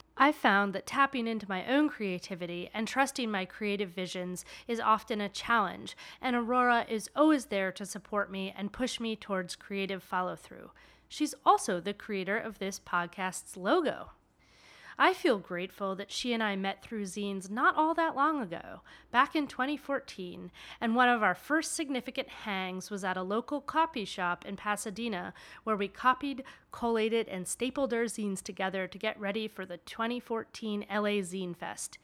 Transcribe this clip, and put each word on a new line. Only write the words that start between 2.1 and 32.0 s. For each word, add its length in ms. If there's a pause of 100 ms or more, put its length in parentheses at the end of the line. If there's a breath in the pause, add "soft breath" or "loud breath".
and 120
trusting 440
my 160
creative 420
visions 560 (240 loud breath)
is 100
often 440
a 80
challenge, 680 (240 loud breath)
and 160
Aurora 500
is 300
always 300
there 260
to 140
support 440
me 240
and 200
push 260
me 160
towards 400
creative 460
follow-through. 680 (380 soft breath)
She's 260 (120)
also 340
the 140
creator 420
of 220
this 200
podcast's 760
logo. 540 (880 loud breath)
I 160
feel 240
grateful 580
that 160
she 220
and 80
I 120
met 280
through 220
zines 460
not 260
all 180
that 200
long 280
ago. 400 (280 loud breath)
Back 240
in 140
twenty 280
fourteen, 760 (300 loud breath)
and 120
one 140
of 140
our 120
first 400
significant 540
hangs 600
was 120
at 140
a 60
local 400
copy 420
shop 400
in 100
Pasadena, 800 (320 loud breath)
where 140
we 100
copied, 560 (280 loud breath)
collated, 540
and 220
stapled 460
our 100
zines 380
together 440
to 120
get 200
ready 300
for 160
the 140
twenty 420
fourteen 720
L 160
A 160
Zine 340
Fest. 480